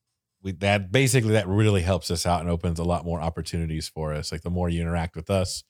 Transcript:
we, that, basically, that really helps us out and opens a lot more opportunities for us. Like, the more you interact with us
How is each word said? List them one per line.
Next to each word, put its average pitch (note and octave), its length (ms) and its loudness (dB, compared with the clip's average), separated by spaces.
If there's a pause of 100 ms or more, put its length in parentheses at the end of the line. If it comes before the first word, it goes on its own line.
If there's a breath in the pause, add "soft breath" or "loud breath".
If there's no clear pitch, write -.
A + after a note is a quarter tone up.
(420)
we, F#2+ 120 -6
that, G2 380 2
basically, B2 400 4
that G#2+ 160 2
really G2+ 340 4
helps F2+ 300 0
us E2+ 140 -2
out F2 160 2
and E2+ 80 -2
opens E2+ 300 0
a E2+ 40 -2
lot E2+ 220 0
more E2+ 160 -4
opportunities D#2+ 640 -4
for D#2 260 -6
us. D2+ 180 -6
Like, E2 100 -8
the - 80 -8
more F2 200 0
you E2+ 120 0
interact E2+ 340 -2
with D#2+ 140 -8
us F#2+ 400 -2